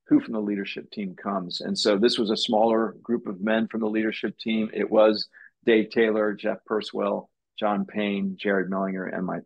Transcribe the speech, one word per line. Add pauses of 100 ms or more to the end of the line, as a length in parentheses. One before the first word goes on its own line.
who
from
the
leadership
team
comes.
And
so
this
was
a
smaller
group
of
men
from
the
leadership
team.
It
was (360)
Dave
Taylor,
Jeff
Purswell, (280)
John
Payne,
Jared
Mellinger,
and
my,